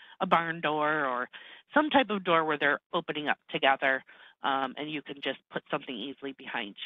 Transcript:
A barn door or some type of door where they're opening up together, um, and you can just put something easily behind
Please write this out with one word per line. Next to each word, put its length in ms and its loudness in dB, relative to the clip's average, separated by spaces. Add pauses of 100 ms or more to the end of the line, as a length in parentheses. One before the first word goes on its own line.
(200)
A 60 -2
barn 360 2
door 420 2
or 240 -2 (460)
some 160 4
type 180 4
of 160 -2
door 200 4
where 120 0
they're 240 2 (140)
opening 340 -4
up 100 2 (120)
together, 520 2 (400)
um, 360 -2
and 120 -8
you 120 -8
can 180 -14
just 300 -6
put 200 -8
something 240 -6
easily 380 -10
behind 540 -8